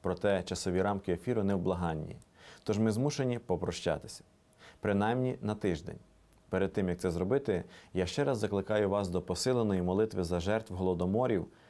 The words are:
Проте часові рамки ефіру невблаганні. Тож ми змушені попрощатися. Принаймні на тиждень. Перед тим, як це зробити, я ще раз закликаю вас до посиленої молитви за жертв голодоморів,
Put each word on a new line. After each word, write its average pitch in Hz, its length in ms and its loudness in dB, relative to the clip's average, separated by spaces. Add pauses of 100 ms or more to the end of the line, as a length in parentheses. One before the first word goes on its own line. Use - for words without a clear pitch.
Проте 90 420 0
часові 92 400 0
рамки 98 300 0
ефіру 110 320 -2
невблаганні. 87 720 -2 (460)
Тож 104 160 0
ми 110 140 4
змушені 127 460 0
попрощатися. - 840 -4 (560)
Принаймні 110 600 0
на 107 140 -2
тиждень. 90 440 -4 (500)
Перед 95 240 0
тим, 95 160 0
як 87 100 0
це 92 120 0
зробити, 92 540 0 (300)
я 90 120 2
ще 143 180 0
раз 139 140 0
закликаю 101 520 2
вас 98 180 2
до 87 140 0
посиленої 104 600 2
молитви 95 420 2
за 87 160 0
жертв 101 340 -2
голодоморів, 92 720 2 (240)